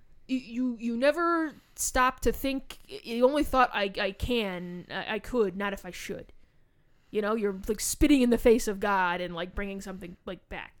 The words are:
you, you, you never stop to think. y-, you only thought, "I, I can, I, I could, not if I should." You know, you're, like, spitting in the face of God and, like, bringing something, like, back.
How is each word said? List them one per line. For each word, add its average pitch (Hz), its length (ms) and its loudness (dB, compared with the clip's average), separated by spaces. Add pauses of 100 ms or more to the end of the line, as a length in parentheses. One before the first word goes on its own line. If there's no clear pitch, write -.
(280)
you, 262 80 -2
you, 240 420 -4
you 233 180 -4
never 320 580 2 (200)
stop 254 460 0
to 233 120 2
think. 269 460 -4 (100)
y-, 139 140 -14
you 233 240 2
only 285 180 4
thought, 262 280 4
"I, 202 260 0
I 196 140 0
can, 180 800 -4
I, 185 240 -6
I 214 60 -4
could, 202 360 0
not 202 160 -2
if 196 140 -12
I 180 40 -12
should." - 420 -12 (800)
You 208 100 -2
know, 208 140 0
you're, 202 340 -2
like, 202 120 -2
spitting 285 420 4
in 247 80 4
the 233 80 4
face 240 280 6
of 196 140 -4
God 185 400 0
and, 175 140 -6
like, 180 200 -6
bringing 196 280 -8
something, 185 420 -12
like, 190 240 -12
back. - 320 -14